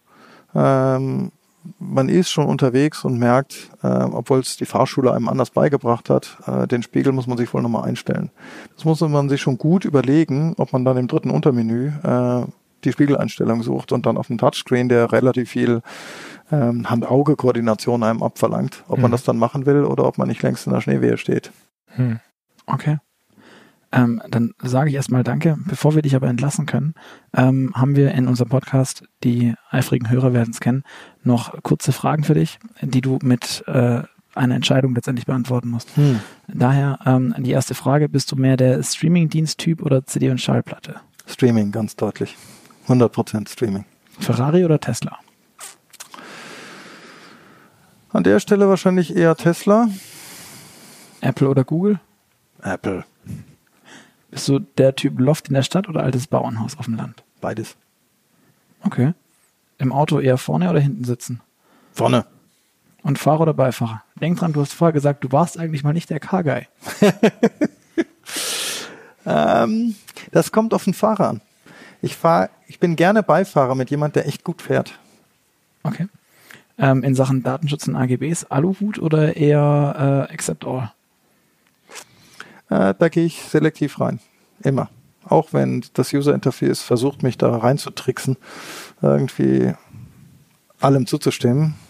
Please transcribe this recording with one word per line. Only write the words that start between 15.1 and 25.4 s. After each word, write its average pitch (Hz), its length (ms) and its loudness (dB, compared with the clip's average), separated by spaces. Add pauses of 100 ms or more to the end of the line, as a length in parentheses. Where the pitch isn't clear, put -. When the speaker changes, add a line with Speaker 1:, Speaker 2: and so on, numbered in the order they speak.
Speaker 1:
relativ 120 380 2
viel, 120 320 0 (680)
ähm, 120 400 0
Hand-Auge-Koordination 120 1120 2
einem 113 200 0
abverlangt, 117 640 -2
ob 123 120 -2
man 123 120 4
Speaker 2:
Mhm. - 0 -
Speaker 1:
das 123 120 0
dann 120 140 0
machen 131 280 -2
will 143 180 4
oder 131 220 0
ob 127 120 -2
man 127 120 -2
nicht 117 120 -6
längst 127 240 -2
in 135 80 -2
der 123 80 0
Schneewehe 123 360 0
steht. - 340 -4 (380)
Speaker 2:
Hm. 120 300 -2 (480)
Speaker 3:
Okay. 147 300 -2 (960)
Ähm, 120 380 2
dann 117 320 0
sage 131 300 0
ich 135 40 -2
erstmal 127 280 0
Danke. 147 420 0